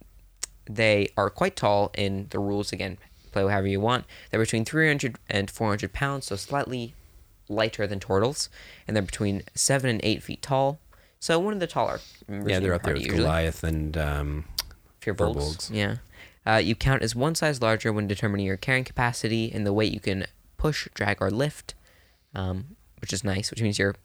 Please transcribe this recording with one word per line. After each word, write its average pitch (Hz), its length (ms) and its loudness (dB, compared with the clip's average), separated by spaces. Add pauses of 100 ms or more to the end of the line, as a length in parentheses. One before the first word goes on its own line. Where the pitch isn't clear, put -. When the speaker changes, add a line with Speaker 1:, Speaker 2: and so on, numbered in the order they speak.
(680)
Speaker 1:
they 107 480 4
are 98 140 4
quite 190 240 -2
tall 101 420 2
in 98 340 -2
the 101 100 -2
rules, 101 320 -2
again, 92 260 -6 (320)
play 101 120 0
however 98 260 2
you 98 120 2
want. 117 240 2 (260)
They're 110 100 2
between 113 240 2
three 160 240 2
hundred 143 280 0 (120)
and 101 200 0
four 113 200 -2
hundred 104 240 -2
pounds, 139 340 -4
so 98 80 -4
slightly 123 600 -4 (540)
lighter 107 380 0
than 98 140 -4
turtles, 104 480 2 (400)
and 107 80 2
they're 104 80 4
between 98 400 -2 (100)
seven 135 360 2
and 110 120 0
eight 101 220 0
feet - 180 -10
tall. 135 380 0 (400)
So 165 180 2
one 202 140 0
of 202 80 -4
the 170 60 -2
taller - 340 -2 (260)
members 101 240 -4
Speaker 2:
Yeah, 95 60 4
Speaker 1:
of 95 60 2
Speaker 2:
they're 95 80 2
Speaker 1:
your 87 60 2
Speaker 2:
up 87 60 -2
there - 120 0
Speaker 1:
party 69 60 0
Speaker 2:
with - 120 -4
Speaker 1:
usually. 82 120 2
Speaker 2:
Goliath 80 380 2
and, 78 360 0
um, 73 460 -2 (580)
Speaker 1:
Firbolgs. 104 340 0
Speaker 2:
Firbolgs. 78 340 -4
Speaker 1:
Yeah. 107 260 0 (500)
Uh, 110 100 4
you 104 180 4
count 135 280 2
as 113 120 -2
one 139 200 0
size 147 260 0
larger 110 320 2
when 107 140 0
determining 101 400 0
your 95 100 0
carrying 127 280 0
capacity 113 680 0
and 104 140 -2
the 101 80 4
weight 107 180 4
you 104 80 -6
can 95 240 -2 (320)
push, - 380 -2
drag, 101 260 0
or 98 100 2
lift, 135 440 -4 (600)
um, 95 420 -4 (260)
which - 100 -8
is 98 100 -4
nice, 98 280 -2
which - 100 -8
means 104 180 2
you're, 98 160 2 (100)